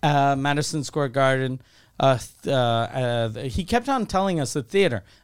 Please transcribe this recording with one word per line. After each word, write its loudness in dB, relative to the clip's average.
Uh, 4
Madison -2
Square -4
Garden. 0
Uh, 4
th-, 0
uh, 2
uh, 0
th-, -8
he -2
kept -2
on 0
telling 0
us -4
the -4
theater, 0